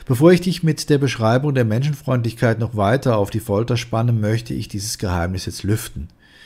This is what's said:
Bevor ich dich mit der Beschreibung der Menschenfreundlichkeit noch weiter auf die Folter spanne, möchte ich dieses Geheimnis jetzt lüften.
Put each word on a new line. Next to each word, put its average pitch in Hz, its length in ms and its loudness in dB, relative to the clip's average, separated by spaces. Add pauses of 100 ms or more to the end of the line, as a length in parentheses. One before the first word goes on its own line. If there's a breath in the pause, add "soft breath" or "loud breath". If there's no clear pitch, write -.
Bevor 143 260 4
ich 180 80 6
dich 180 240 -2
mit 156 260 -2
der 147 100 4
Beschreibung 127 540 2
der 127 120 2
Menschenfreundlichkeit 117 920 0
noch 113 180 -4
weiter 113 400 2
auf 101 120 0
die 107 120 -4
Folter 113 340 0
spanne, 117 380 0
möchte 110 400 -2
ich 120 160 -6
dieses 104 300 -8
Geheimnis 90 480 -2
jetzt - 160 -10
lüften. 95 440 -2 (380 loud breath)